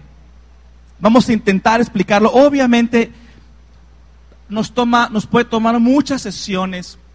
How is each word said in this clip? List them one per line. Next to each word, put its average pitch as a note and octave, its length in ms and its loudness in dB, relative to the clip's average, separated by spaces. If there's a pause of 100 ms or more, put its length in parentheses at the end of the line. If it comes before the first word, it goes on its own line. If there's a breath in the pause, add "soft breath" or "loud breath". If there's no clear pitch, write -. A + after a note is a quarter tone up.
(1000)
vamos A3 300 2
a A#3+ 60 0
intentar A3 480 0
explicarlo. G#3 500 0
Obviamente, A#3+ 800 2 (1400 soft breath)
nos G#3 240 -6
toma, A#3+ 400 0
nos G#3+ 140 -4
puede A#3+ 180 0
tomar A3+ 340 -2
muchas C4 440 0
sesiones F#3 760 -8 (160)